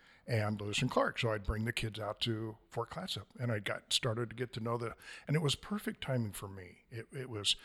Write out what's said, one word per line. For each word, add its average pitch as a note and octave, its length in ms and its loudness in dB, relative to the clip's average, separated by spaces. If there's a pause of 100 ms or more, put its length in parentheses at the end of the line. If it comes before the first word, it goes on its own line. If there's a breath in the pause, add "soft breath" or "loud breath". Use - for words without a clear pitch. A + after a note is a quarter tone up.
(300 soft breath)
and G#2+ 320 4
Lewis G#2 200 2
and C3 100 6
Clark. - 280 4
So A#2 120 4
I'd G#2+ 120 0
bring A2 220 0
the A#2+ 80 0
kids G#2+ 260 -2
out G#2+ 220 -2
to A2 340 0 (140)
Fort A#2 220 -4
Clatsop, E3 320 -6 (160)
and A#2+ 120 0
I G#2+ 80 2
got - 320 -4
started A#2 380 2
to A2+ 60 -10
get A#2+ 180 -4
to - 80 -6
know A#2 160 0
the, A#2 160 -4 (340 loud breath)
and D3+ 80 4
it D#3+ 60 4
was C#3+ 140 4
perfect - 460 -4
timing A#2+ 300 0
for G2+ 160 -8
me. F#2+ 300 -12 (140)
It, A2+ 200 -8
it B2+ 180 -6
was, G2+ 360 4